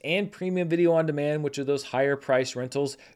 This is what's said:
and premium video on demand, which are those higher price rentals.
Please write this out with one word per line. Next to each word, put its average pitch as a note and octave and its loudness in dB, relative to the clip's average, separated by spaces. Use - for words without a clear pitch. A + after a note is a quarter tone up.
and G3+ 0
premium F#3 -2
video E3+ 4
on D#3+ 4
demand, D3+ 0
which C#3+ -4
are C#3+ -2
those C#3 -2
higher C#3 2
price C3 0
rentals. C3 -4